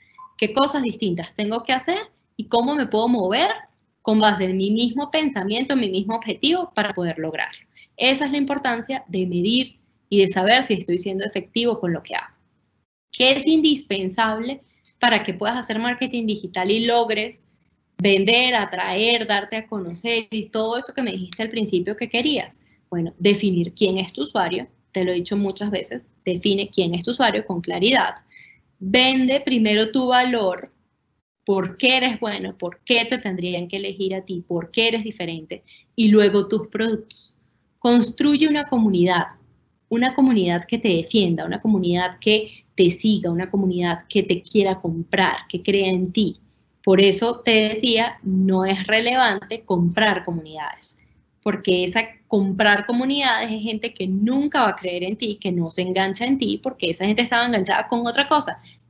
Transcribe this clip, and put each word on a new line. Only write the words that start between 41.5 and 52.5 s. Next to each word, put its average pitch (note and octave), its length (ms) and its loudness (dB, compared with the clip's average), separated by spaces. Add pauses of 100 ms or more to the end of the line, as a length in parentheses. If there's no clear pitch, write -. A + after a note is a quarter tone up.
comunidad F3+ 580 0
que G#3+ 460 0 (100)
te F3 160 6
siga, F3+ 400 0
una F#3 180 -4
comunidad F3 580 -2
que G3+ 140 0
te F3 200 0
quiera F#3+ 380 0
comprar, E3+ 680 -4
que F3+ 140 -8
crea G3 260 0
en F#3 240 -2
ti. - 260 -2 (440)
Por F#3+ 160 6
eso G#3+ 420 2
te A3 280 4
decía, A3+ 440 2 (100)
no F#3+ 420 2
es F#3+ 220 -2
relevante A3+ 800 0
comprar F3+ 580 2
comunidades, D#3 760 -10 (440)
porque F#3+ 400 0
esa F3+ 180 0 (260)
comprar G3+ 580 2